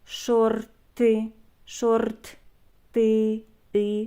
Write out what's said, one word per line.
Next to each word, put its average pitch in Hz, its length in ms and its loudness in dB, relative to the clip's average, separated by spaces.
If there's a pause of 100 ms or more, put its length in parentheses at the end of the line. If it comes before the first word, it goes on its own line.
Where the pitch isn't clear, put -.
Шорти, 226 1300 0 (340)
шорти. 220 1800 -2 (640)